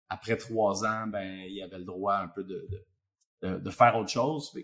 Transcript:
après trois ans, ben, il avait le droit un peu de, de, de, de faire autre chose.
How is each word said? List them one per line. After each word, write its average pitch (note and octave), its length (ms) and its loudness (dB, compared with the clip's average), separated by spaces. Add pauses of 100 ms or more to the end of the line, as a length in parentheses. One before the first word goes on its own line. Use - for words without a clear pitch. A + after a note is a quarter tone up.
(100)
après A2 260 -2
trois G#2+ 500 2
ans, A2 200 -2
ben, F#2+ 420 -6
il G2 140 -8
avait F#2 160 -12
le F2+ 60 -10
droit G2 320 0
un F#2 120 -2
peu G2 140 -8
de, F#2 280 -8
de, - 760 -12
de, F#2 100 0
de G2 120 -6
faire A#2 260 8
autre A2 120 0
chose. C#3 560 -2